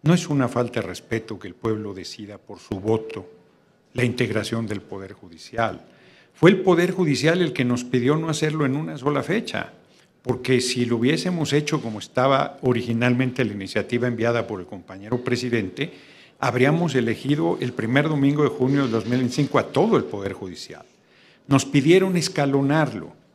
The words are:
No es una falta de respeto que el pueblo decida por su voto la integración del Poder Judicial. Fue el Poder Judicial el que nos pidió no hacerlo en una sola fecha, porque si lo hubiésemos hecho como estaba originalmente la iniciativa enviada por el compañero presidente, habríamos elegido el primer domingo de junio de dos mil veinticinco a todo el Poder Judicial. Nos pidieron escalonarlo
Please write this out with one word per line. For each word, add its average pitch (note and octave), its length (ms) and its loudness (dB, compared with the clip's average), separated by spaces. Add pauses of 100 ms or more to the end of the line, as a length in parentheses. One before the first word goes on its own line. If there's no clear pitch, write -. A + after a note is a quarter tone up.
No D#3+ 100 6
es F3+ 160 2
una C#3 180 2
falta B2 320 -2
de F#2 60 -4
respeto G2+ 540 -6
que G2+ 80 -14
el - 80 -16
pueblo G#2+ 400 -4
decida G2+ 420 -14
por - 220 -18
su G2+ 200 -8
voto G#2+ 480 -2 (640)
la A#2+ 100 0
integración A2+ 640 -2
del G2+ 140 -6
Poder F#2+ 320 -14
Judicial. F#2 680 -8 (540)
Fue E3+ 160 8
el F#3 100 2
Poder F3+ 300 4
Judicial E3 500 2
el C#3 120 0
que B2+ 120 0
nos B2 180 0
pidió B2+ 340 2
no D#3+ 120 -4
hacerlo D3+ 380 0
en C3 80 0
una D#3 240 -6
sola C#3 240 -2
fecha, E3+ 500 -4 (480)
porque B2 400 0
si A#2+ 240 0
lo A#2 120 0
hubiésemos D3+ 560 0
hecho D3+ 280 0
como A2 160 -8
estaba C3+ 640 0
originalmente B2 840 0
la B2+ 100 -2
iniciativa G#2+ 540 -2
enviada A#2 380 0
por G2+ 140 -8
el F2 80 -12
compañero G2+ 560 -8
presidente, A#2+ 680 -2 (480)
habríamos C3+ 540 2
elegido C3+ 680 0
el B2 120 -4
primer B2+ 340 2
domingo D3 360 2
de C#3 60 4
junio C#3 340 0
de B2 80 -2
dos A2+ 160 0
mil B2 100 0
veinticinco C3 400 0
a - 140 0
todo F#3+ 260 4
el - 60 2
Poder G2 300 -6
Judicial. F2 520 -14 (600)
Nos C#3 180 4
pidieron F3+ 500 4
escalonarlo C#3 960 0 (240)